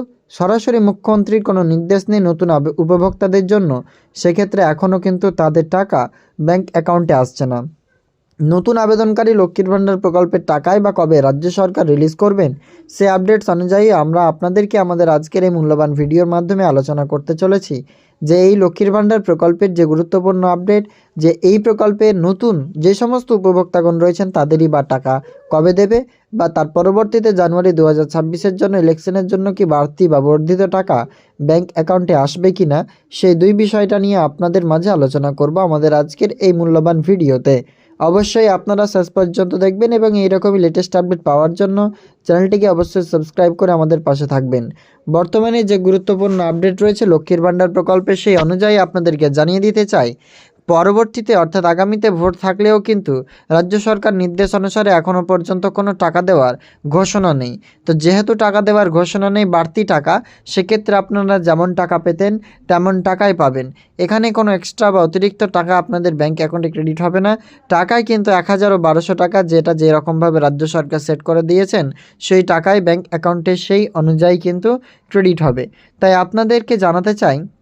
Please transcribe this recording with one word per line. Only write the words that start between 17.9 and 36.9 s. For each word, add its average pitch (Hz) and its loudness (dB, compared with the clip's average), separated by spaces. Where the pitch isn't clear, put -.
যে 160 2
এই 190 6
লক্ষ্মীর 190 0
ভাণ্ডার 214 2
প্রকল্পের 170 0
যে 170 2
গুরুত্বপূর্ণ 180 0
আপডেট, 208 0
যে 160 2
এই 196 4
প্রকল্পে 214 0
নতুন 190 0
যে 165 2
সমস্ত 247 -4
উপভোক্তাগণ 180 2
রয়েছেন 180 0
তাদেরই 160 2
বা 151 0
টাকা 131 -2
কবে 160 2
দেবে, 202 2
বা 185 -2
তার 156 -2
পরবর্তীতে 214 0
জানুয়ারি 180 2
দু 160 2
হাজার 156 2
ছাব্বিশের 165 -4
জন্য 196 -2
ইলেকশনের 175 0
জন্য 190 -2
কি 196 0
বাড়তি 147 0
বা 151 2
বর্ধিত 156 0
টাকা 185 0
ব্যাংক 160 0
অ্যাকাউন্টে 180 0
আসবে 143 0
কি 185 0
না, 147 0
সেই 185 2
দুই 180 4
বিষয়টা 208 0
নিয়ে 196 0
আপনাদের 170 -2
মাঝে 165 0
আলোচনা 143 0
করব 147 -2
আমাদের 156 0
আজকের 156 -2
এই 190 2
মূল্যবান 165 0